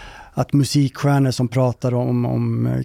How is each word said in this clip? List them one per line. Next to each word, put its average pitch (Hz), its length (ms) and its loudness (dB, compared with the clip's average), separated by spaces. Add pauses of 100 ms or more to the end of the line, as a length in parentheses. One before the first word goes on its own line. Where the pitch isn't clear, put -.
(320)
att - 200 -2
musikstjärnor 139 760 2
som 123 180 -2
pratar 127 460 0
om, 123 320 0
om 117 420 0 (160)